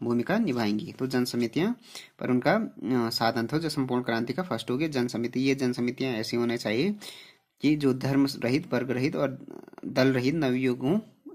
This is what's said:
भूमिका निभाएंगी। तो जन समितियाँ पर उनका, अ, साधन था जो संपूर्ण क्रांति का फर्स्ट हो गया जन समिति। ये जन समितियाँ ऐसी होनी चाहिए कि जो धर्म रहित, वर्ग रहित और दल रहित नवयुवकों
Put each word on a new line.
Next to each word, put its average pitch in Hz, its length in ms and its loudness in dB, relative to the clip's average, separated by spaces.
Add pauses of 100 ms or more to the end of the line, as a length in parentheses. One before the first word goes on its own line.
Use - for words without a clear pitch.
भूमिका 120 360 0
निभाएंगी। 113 540 0
तो 135 140 -4
जन 127 180 0
समितियाँ 135 560 0 (380)
पर 127 120 -4
उनका, 127 240 4
अ, 120 560 0
साधन 117 360 0
था 147 120 -2
जो 160 100 -2
संपूर्ण 131 340 0
क्रांति 117 300 -2
का 185 100 -4
फर्स्ट 117 280 -4
हो 127 80 0
गया 160 100 -2
जन 123 200 0
समिति। 120 320 -2
ये 135 140 2
जन 131 180 0
समितियाँ 123 400 -2
ऐसी 110 240 -4
होनी 120 200 0
चाहिए 123 380 0 (680)
कि 151 160 4
जो 139 180 2
धर्म 135 320 2
रहित, 131 480 -2
वर्ग 123 160 0
रहित 127 260 0
और 135 300 -2 (400)
दल 131 220 4
रहित 131 260 2
नवयुवकों 131 640 2 (360)